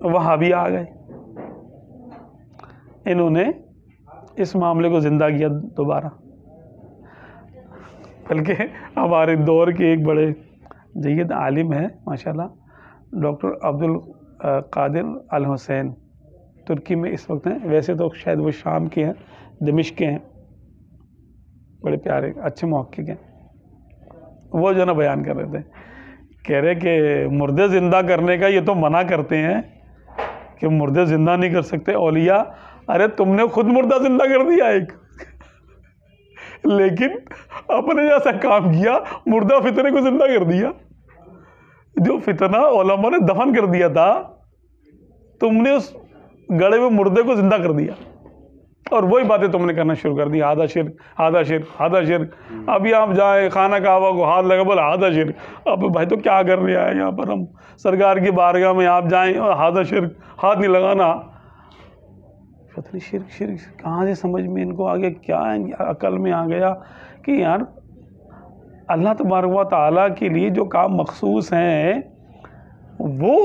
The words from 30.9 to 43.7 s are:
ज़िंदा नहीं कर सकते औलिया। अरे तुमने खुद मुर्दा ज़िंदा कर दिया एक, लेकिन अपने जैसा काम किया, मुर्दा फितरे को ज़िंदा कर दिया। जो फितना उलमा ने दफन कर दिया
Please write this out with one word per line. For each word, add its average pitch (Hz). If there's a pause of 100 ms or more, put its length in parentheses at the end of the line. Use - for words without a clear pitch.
ज़िंदा 160
नहीं 180
कर 175
सकते 165
औलिया। 170 (540)
अरे 180
तुमने 214
खुद 220
मुर्दा 254
ज़िंदा 262
कर 262
दिया 339
एक, 190 (1700)
लेकिन 196 (600)
अपने 294
जैसा 285
काम 202
किया, 202 (340)
मुर्दा 226
फितरे 262
को 277
ज़िंदा 269
कर 220
दिया। 185 (1200)
जो 180
फितना 196 (140)
उलमा 196
ने 349
दफन 214
कर 208
दिया 175